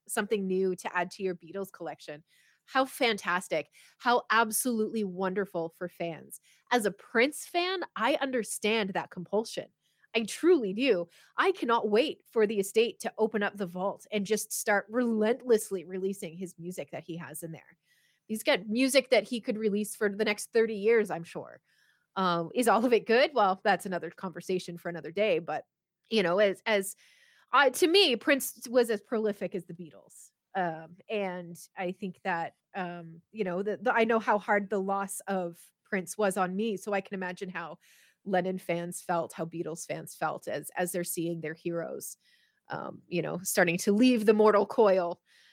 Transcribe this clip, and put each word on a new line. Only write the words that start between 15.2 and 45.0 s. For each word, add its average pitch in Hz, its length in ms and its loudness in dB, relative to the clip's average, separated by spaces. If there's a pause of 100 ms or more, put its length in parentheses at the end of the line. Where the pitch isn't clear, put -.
releasing 185 520 -6
his 180 220 -10
music 165 320 -10
that 156 140 -12
he 160 140 -10
has 151 240 -12
in 165 100 -12
there. - 260 -20 (480)
He's 220 160 -8
got 226 260 0
music 254 420 2
that 214 140 6
he 233 160 -6
could 214 180 -4
release 208 360 0
for 214 140 -2
the 202 160 -2
next 214 280 -4
thirty 226 220 2
years, 208 360 2
I'm 165 140 -6
sure. - 360 -14 (560)
Um, 170 380 2
is 240 120 2
all 220 180 6
of 247 80 4
it 214 140 4
good? 254 280 6
Well, 190 280 4
that's 196 240 2
another 175 240 -4
conversation 180 680 -6
for 180 100 -8
another 170 220 -8
day. 196 280 2
But, 156 260 -6 (440)
you 220 140 2
know, 175 160 2
as, 202 260 2
as, 202 320 0 (560)
I, 285 180 6
to 349 160 2
me, 330 300 6
Prince 262 540 0
was 240 180 4
as 214 140 -2
prolific 208 520 -2
as 170 120 -8
the 170 80 -16
Beatles. - 560 -20 (240)
Um, 165 420 -4 (140)
and 180 480 -6 (180)
I 180 160 -4
think 185 320 -8
that, 170 300 -4 (200)
um, 175 460 -10 (120)
you 214 120 -4
know, 180 180 -2
the, 208 200 -4
the, 233 100 0
I 226 120 4
know 226 140 2
how 214 200 2
hard 202 320 0
the 208 100 0
loss 196 480 -4
of 180 300 -4 (260)
Prince 185 320 -4
was 202 220 2
on 185 180 0
me, 214 220 -2
so 202 160 -4
I 196 80 -2
can - 120 -12
imagine 185 360 -8
how 170 260 -10 (480)
Lennon 185 340 0
fans 175 480 -4
felt, 170 280 -2
how 175 100 -6
Beatles 165 420 -8
fans 156 280 -10
felt 151 340 -6
as, 143 260 -6
as 180 180 -4
they're 180 120 -4
seeing 170 380 -4
their 156 100 -6
heroes, 165 640 -8 (540)
um, - 380 -10
you 175 120 -2
know, 156 220 -6
starting 175 360 2
to 202 140 0
leave 233 320 4
the 214 80 8
mortal 208 320 6
coil. 185 560 4 (320)